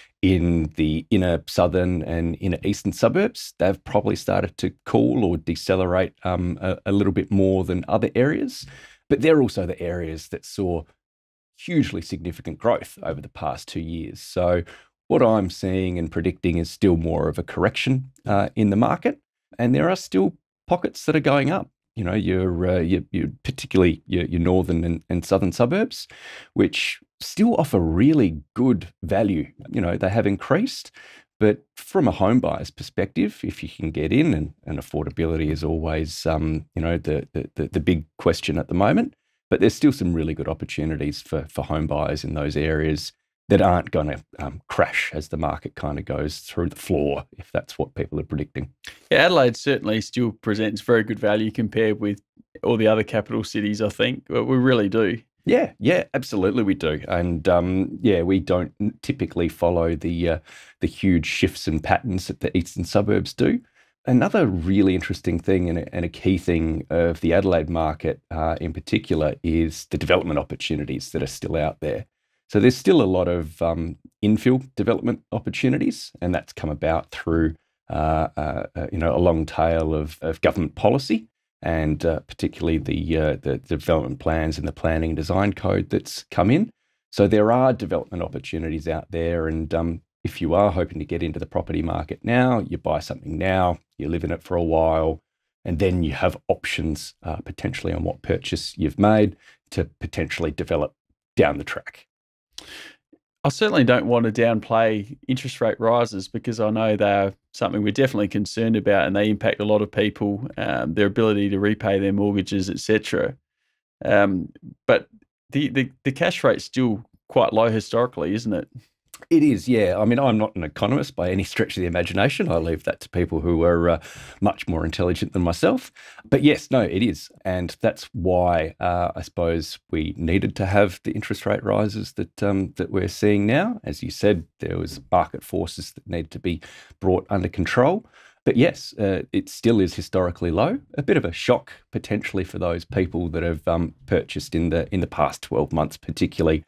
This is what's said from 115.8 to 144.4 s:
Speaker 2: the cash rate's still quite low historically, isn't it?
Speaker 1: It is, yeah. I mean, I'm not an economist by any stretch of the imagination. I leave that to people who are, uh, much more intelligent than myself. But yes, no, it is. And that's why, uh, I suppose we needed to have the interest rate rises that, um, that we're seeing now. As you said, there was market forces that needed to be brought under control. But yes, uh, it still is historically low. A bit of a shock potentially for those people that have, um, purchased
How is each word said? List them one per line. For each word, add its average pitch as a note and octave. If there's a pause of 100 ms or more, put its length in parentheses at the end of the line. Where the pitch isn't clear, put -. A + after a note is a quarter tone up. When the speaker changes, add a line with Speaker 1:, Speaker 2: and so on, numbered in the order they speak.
Speaker 2:
the C#3
cash E3+
rate's B2+
still A#2 (240)
quite -
low A2+
historically, G2+
isn't A2+
it? F2 (600)
Speaker 1:
It D#3+
is, B2
yeah. G2+
I G#2+
mean, A#2+
I'm C3
not G#2+
an F2
economist G#2+
by F2+
any F#2+
stretch -
of F#2+
the F2+
imagination. F#2
I F2
leave E2
that -
to -
people E2
who E2+
are, E2+
uh, D#2+ (400)
much -
more D#2+
intelligent F2+
than F#2
myself. E3 (320)
But C#3
yes, -
no, C3
it F#2
is. F#2 (140)
And F2+
that's -
why, F2+
uh, F2
I F2+
suppose E2 (140)
we D#2
needed F2+
to G2
have G2
the -
interest -
rate G#2
rises G#2
that, -
um, G2
that F2+
we're F#2+
seeing G#2
now. F#3
As -
you -
said, G2+ (160)
there F2
was E2 (100)
market -
forces -
that -
needed E2+
to -
be F2 (400)
brought F#2
under F#2
control. C#3+ (400)
But -
yes, -
uh, G2 (100)
it F#2+
still A2+
is F2
historically F2
low. C#3 (180)
A C#3+
bit E3
of -
a E2+
shock - (180)
potentially G#2
for -
those F2
people F2
that E2
have, E2+
um, E2+ (100)
purchased -